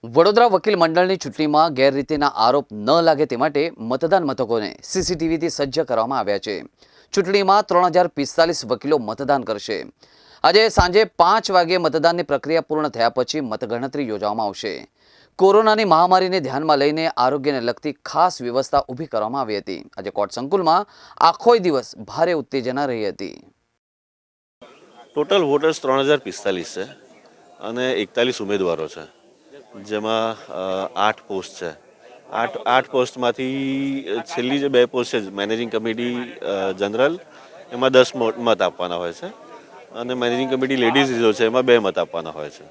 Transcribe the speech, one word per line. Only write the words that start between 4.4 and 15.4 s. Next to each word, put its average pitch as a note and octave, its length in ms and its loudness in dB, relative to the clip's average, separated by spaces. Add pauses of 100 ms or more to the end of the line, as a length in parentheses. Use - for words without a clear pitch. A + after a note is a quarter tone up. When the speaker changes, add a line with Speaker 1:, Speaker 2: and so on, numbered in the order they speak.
Speaker 1:
સી - 180 -4
સી F3+ 140 -2
ટી D#3+ 120 -4
વી D#3+ 100 -2
થી D#3+ 120 -4
સજ્જ C#3+ 300 -4
કરવામાં B2 400 0
આવ્યા G2+ 180 -2
છે. F#2+ 260 -6 (500)
ચૂંટણીમાં G3 500 2
ત્રણ F3+ 220 4
હજાર F3+ 220 4
પિસ્તાલીસ E3 580 0
વકીલો C3+ 320 0
મતદાન B2 460 -2
કરશે. G2+ 420 -6 (580)
આજે G#3 260 6
સાંજે F#3+ 340 4
પાંચ G3 480 2
વાગ્યે F3+ 260 4
મતદાનની E3 460 2
પ્રક્રિયા D3 380 0
પૂર્ણ D3+ 260 -2
થયા A#2 220 0
પછી B2+ 300 -2
મતગણતરી B2 680 -6
યોજવામાં G#2 380 -4
આવશે. F2+ 420 -8 (480)
કોરોનાની G#3+ 480 4